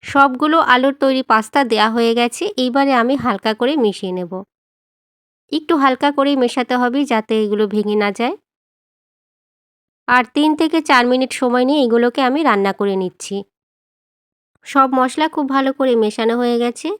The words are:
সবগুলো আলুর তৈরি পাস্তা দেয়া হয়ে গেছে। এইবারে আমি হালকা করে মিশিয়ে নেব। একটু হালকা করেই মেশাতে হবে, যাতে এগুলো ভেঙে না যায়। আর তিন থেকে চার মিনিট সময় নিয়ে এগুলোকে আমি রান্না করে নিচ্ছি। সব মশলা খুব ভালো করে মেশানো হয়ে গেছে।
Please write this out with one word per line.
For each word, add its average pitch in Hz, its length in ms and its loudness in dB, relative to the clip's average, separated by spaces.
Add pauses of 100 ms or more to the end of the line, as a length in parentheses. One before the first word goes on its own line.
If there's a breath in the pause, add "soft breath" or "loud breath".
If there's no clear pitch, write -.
সবগুলো 277 520 2 (160)
আলুর 262 300 2
তৈরি 262 200 2 (100)
পাস্তা 220 280 0 (100)
দেয়া 214 240 2
হয়ে 233 240 2
গেছে। 240 260 -2 (180)
এইবারে 269 300 0 (100)
আমি 254 120 0 (100)
হালকা 220 360 -2
করে 254 120 0 (120)
মিশিয়ে 185 340 -4
নেব। 175 140 -8 (1200)
একটু 311 300 -2
হালকা 269 340 2
করেই 285 260 0
মেশাতে 247 400 -2
হবে, 247 180 -2 (120)
যাতে 220 220 -2 (100)
এগুলো 208 200 0 (100)
ভেঙে 208 300 -2
না 202 40 0 (100)
যায়। 254 160 -4 (1700)
আর 247 160 4 (120)
তিন 302 140 2 (100)
থেকে 320 180 0 (100)
চার 254 220 2
মিনিট 254 200 0 (100)
সময় 254 280 0
নিয়ে 294 180 2
এগুলোকে 233 420 0
আমি 277 200 0
রান্না 196 300 2
করে 202 240 -2
নিচ্ছি। 185 340 -8 (1300)
সব 269 220 2 (100)
মশলা 254 360 0
খুব 302 200 -2
ভালো 269 240 0
করে 262 140 2 (100)
মেশানো 220 400 0
হয়ে 240 220 0
গেছে। 240 240 -6 (100)